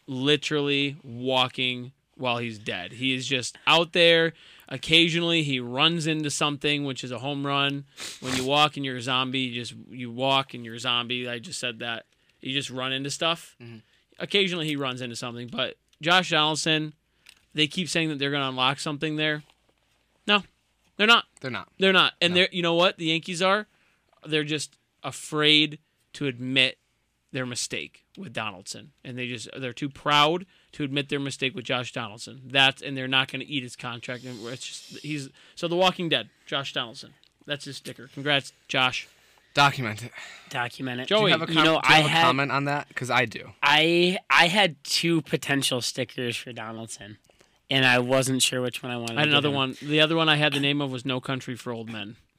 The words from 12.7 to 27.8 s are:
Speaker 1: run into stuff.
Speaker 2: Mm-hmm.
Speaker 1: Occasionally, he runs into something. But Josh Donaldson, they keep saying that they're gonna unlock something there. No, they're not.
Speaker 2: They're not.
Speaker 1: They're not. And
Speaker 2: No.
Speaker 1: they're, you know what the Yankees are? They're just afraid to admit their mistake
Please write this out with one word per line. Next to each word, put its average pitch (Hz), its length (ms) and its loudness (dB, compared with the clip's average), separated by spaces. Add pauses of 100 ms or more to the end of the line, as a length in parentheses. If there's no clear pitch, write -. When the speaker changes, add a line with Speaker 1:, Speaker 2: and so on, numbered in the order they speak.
Speaker 1:
run 127 200 -6
into 139 200 -4
stuff. 165 500 -4
Speaker 2:
Mm-hmm. 120 160 -16 (420)
Speaker 1:
Occasionally, 180 480 0
he 151 80 -2
runs 127 260 -4
into 120 140 -8
something. 120 320 -8
But 123 300 -6 (240)
Josh 170 300 4
Donaldson, 156 640 2 (600)
they 151 140 2
keep 170 200 -4
saying 160 220 0
that 147 100 -2
they're 139 120 0
gonna 139 180 0
unlock 131 300 0
something 151 360 -4
there. 151 280 -2 (840)
No, 208 160 2 (540)
they're 208 100 4
not. 226 180 6 (140)
Speaker 2:
They're 131 120 -6
not. 104 160 -8 (100)
Speaker 1:
They're 190 160 4
not. 170 280 6
And 175 120 2
Speaker 2:
No. 180 80 4
Speaker 1:
they're, 185 100 4
you 180 100 -4
know 170 140 2
what 180 220 4
the 165 80 -6
Yankees 165 360 -2
are? 196 260 2 (580)
They're 151 180 -2
just 147 320 -6 (280)
afraid 151 760 2 (340)
to 147 140 -6
admit 127 500 0 (540)
their 131 140 -6
mistake 117 580 -8 (140)